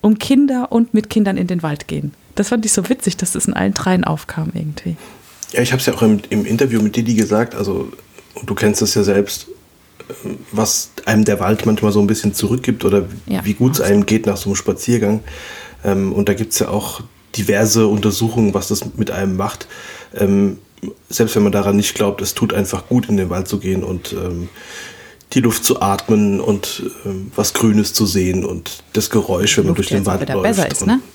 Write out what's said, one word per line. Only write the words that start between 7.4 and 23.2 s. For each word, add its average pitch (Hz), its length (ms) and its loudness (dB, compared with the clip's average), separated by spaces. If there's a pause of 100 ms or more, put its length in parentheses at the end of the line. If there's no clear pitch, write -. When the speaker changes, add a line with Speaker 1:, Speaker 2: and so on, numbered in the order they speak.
Speaker 2:
also, 98 340 -4 (460)
und - 140 -12
du 101 60 -2
kennst 104 260 2
das 104 140 2
ja 107 80 4
selbst, 98 460 0 (760)
ähm, 98 140 -8 (120)
was - 400 0 (140)
einem 110 220 4
der 101 140 0
Wald 101 260 0
manchmal 107 260 2
so 104 80 4
ein 101 60 4
bisschen 107 280 0
zurückgibt 127 520 -2
oder 98 180 4 (220)
Speaker 1:
Ja, 95 180 -4
Speaker 2:
wie 104 100 0
gut's 127 260 2
Speaker 1:
absolut. 101 180 2
Speaker 2:
einem 101 80 2
geht 110 200 2
nach 98 120 0
so - 120 -6
einem 98 60 -2
Spaziergang. 107 640 0 (640)
Ähm, 98 300 0
und 101 140 0
da 98 60 2
gibt's 107 240 -4
ja - 100 0
auch - 340 -6 (340)
diverse 110 500 4
Untersuchungen, 107 680 2
was 98 140 -2
das 107 140 -2 (140)
mit 104 140 -2
einem 95 260 -2
macht. 101 300 -4 (500)
Ähm, 98 420 2 (520)
selbst - 260 2
wenn 104 60 4
man 101 100 4
daran 101 240 2
nicht 104 180 0
glaubt, 101 280 -2
es 92 120 -6
tut - 200 -2
einfach 98 340 -2
gut, 123 220 0
in 104 80 2
den 92 120 0